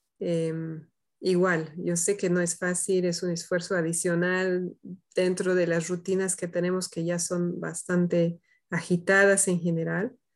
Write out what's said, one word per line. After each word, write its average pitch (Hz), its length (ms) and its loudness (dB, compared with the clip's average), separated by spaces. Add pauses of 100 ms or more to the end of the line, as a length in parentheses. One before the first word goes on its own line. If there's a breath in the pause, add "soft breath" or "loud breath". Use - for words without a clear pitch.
(200)
Em, 165 680 -4 (340)
igual, 180 580 2
yo 175 180 -2
sé 202 220 0
que 185 100 0
no 175 140 2
es 170 160 -2
fácil, 180 480 0
es 175 160 -2
un 180 80 -2
esfuerzo 175 440 -4
adicional 180 1040 0 (380)
dentro 185 400 2
de 180 120 4
las 170 220 0
rutinas 185 480 -2
que 175 120 -8
tenemos 180 420 -2
que - 120 -6
ya 175 160 -2
son 175 400 -2
bastante 170 800 0 (300 soft breath)
agitadas 196 800 4
en 180 100 2
general. 170 560 -2 (220)